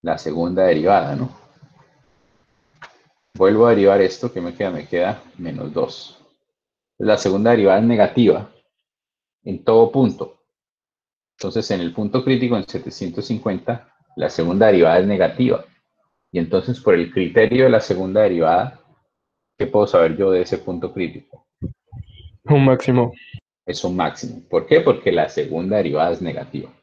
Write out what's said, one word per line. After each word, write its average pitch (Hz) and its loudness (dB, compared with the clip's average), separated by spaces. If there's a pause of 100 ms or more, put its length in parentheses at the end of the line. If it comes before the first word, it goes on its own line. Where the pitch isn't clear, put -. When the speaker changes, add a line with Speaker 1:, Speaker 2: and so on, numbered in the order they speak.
Speaker 1:
la 80 -4
segunda 87 -2
derivada, 80 2
¿no? 127 -8 (2000)
Vuelvo 104 4
a 117 4
derivar 98 4
esto, 95 -2
¿qué 92 -10
me 87 -10
queda? 98 -6
Me 76 -12
queda 90 -4 (140)
menos 76 -12
dos. - -8 (800)
La 104 0
segunda 101 0
derivada 98 4
es 113 2
negativa 113 2 (920)
en 92 -10
todo 113 4
punto. - -2 (960)
Entonces, 104 -6
en 92 -2
el 85 -6
punto 110 -4
crítico, 123 0
en 95 -4
setecientos - -10
cincuenta, - -6 (200)
la 76 -4
segunda 90 2
derivada 87 6
es 95 0
negativa. 95 -2 (680)
Y 90 -4
entonces, 92 -4
por - 2
el 85 0
criterio 95 2
de 127 6
la 110 4
segunda 95 -2
derivada, 90 0 (800)
¿qué - -4
puedo 104 0
saber 82 2
yo 95 0
de 90 2
ese 92 -4
punto 90 -10
crítico? - -12 (960)
Speaker 2:
Un 139 4
máximo. 127 2 (520)
Speaker 1:
Es - -10
un 90 -6
máximo. - -8
¿Por 82 -2
qué? 156 4
Porque 127 0
la 82 0
segunda 82 -4
derivada 82 -2
es 82 -8
negativa. 69 -10 (120)